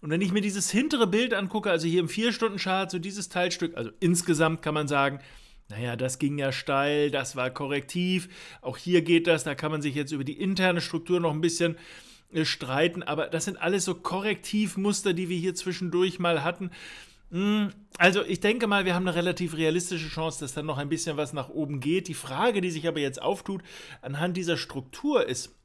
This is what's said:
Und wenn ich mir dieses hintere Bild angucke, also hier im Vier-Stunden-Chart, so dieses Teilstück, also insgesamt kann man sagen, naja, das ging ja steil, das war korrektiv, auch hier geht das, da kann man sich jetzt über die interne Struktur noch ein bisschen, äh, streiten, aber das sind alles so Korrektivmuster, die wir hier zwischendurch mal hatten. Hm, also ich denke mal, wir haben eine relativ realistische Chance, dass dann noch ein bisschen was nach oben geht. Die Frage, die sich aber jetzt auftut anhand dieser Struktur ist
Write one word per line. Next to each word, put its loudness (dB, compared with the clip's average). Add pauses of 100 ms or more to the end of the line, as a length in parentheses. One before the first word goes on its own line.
Und -6
wenn 2
ich 2
mir 2
dieses 0
hintere 4
Bild 2
angucke, 0
also 2
hier 4
im 0
Vier-Stunden-Chart, 0
so -4
dieses -8
Teilstück, -2
also -6
insgesamt 4
kann -2
man 0
sagen, 2 (540)
naja, -4
das -2
ging 0
ja 0
steil, 2
das -2
war 0
korrektiv, -2 (320)
auch -6
hier 4
geht 4
das, 4
da -2
kann -2
man -2
sich -2
jetzt -2
über -2
die -4
interne 2
Struktur 0
noch 2
ein -2
bisschen, 2 (560)
äh, 0
streiten, 0
aber -2
das -2
sind -4
alles 0
so 0
Korrektivmuster, 0
die -2
wir -2
hier 0
zwischendurch 0
mal 2
hatten. -4 (580)
Hm, 0 (260)
also 6
ich -2
denke 2
mal, 2
wir 2
haben 0
eine 0
relativ -2
realistische 0
Chance, -4
dass -8
dann -6
noch -2
ein -4
bisschen -2
was -4
nach -6
oben -4
geht. 0
Die -6
Frage, 0
die -2
sich -4
aber -2
jetzt -2
auftut -2 (400)
anhand -4
dieser 0
Struktur -2
ist -6 (100)